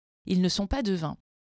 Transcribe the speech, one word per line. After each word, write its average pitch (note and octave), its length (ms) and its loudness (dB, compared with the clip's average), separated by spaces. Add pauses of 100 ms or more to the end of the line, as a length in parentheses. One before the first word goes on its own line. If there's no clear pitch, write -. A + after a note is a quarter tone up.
(260)
ils F3+ 140 2
ne F#3 80 4
sont G3+ 180 -2
pas C4+ 160 -2
devins. F3 360 -2 (260)